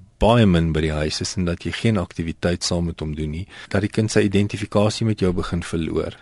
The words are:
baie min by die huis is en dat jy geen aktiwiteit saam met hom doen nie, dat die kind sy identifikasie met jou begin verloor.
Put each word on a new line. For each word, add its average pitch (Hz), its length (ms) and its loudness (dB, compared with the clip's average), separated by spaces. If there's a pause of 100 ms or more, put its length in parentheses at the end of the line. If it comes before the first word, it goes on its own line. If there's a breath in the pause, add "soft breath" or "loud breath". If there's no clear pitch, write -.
(200)
baie 113 260 6
min 85 260 4
by 78 100 0
die 78 100 0
huis 76 300 -4
is - 140 -8
en 92 100 -2
dat 85 180 -4
jy 87 80 -6
geen 113 260 0
aktiwiteit 87 680 -4
saam 87 220 -2
met 85 140 -6
hom 78 160 -6
doen 78 160 -4
nie, 82 160 -10 (220 loud breath)
dat 101 120 0
die 104 80 0
kind 110 220 0
sy - 80 2
identifikasie 104 880 2
met 107 140 0
jou 92 140 2
begin 85 300 -4
verloor. 80 580 -4